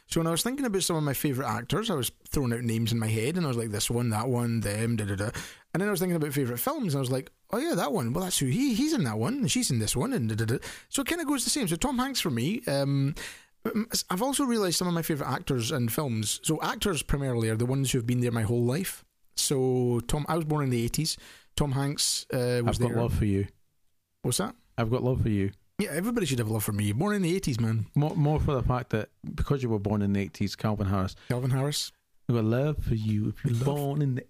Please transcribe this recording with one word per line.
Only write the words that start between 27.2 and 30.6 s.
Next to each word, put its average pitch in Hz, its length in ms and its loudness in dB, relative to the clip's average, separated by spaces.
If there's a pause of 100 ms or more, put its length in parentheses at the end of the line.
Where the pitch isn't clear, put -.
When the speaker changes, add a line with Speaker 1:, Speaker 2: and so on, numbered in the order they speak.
Speaker 1:
the 170 120 2
eighties, 143 240 0
man. 113 360 0
Speaker 2:
More, 147 200 2
more 147 240 4
for 147 140 2
the 123 80 0
fact 123 300 0
that 107 180 0 (240)
because 143 300 0
you 120 60 2
were 110 100 2
born 101 240 2
in 101 100 2
the 98 80 2
eighties, - 340 -4
Calvin 104 320 0